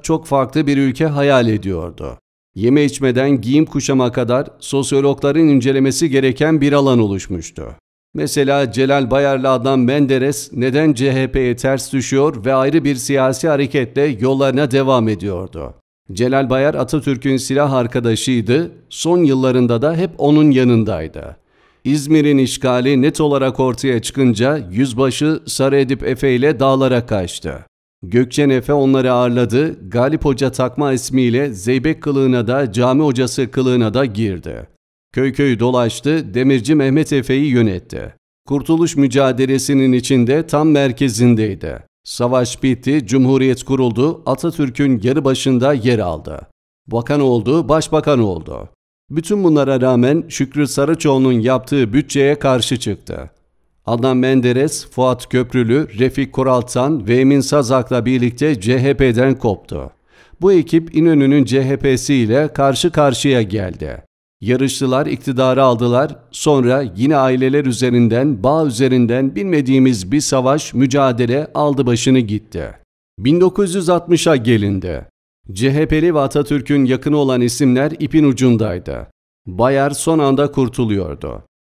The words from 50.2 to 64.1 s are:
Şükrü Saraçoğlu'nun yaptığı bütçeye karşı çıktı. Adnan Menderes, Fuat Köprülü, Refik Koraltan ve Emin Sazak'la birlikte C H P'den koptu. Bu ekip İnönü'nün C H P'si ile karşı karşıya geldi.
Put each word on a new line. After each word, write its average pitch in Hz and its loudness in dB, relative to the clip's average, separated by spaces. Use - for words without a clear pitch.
Şükrü 143 -2
Saraçoğlu'nun 135 0
yaptığı 127 0
bütçeye 143 0
karşı 131 0
çıktı. 85 -10
Adnan 127 0
Menderes, 131 0
Fuat 127 -2
Köprülü, 127 0
Refik 131 -2
Koraltan 127 -2
ve 117 2
Emin 135 4
Sazak'la 127 0
birlikte 123 0
C 120 0
H 135 2
P'den 131 2
koptu. 87 -4
Bu 190 4
ekip 165 0
İnönü'nün 147 4
C 131 0
H 139 -2
P'si 135 0
ile 127 2
karşı 139 0
karşıya 135 2
geldi. 95 -8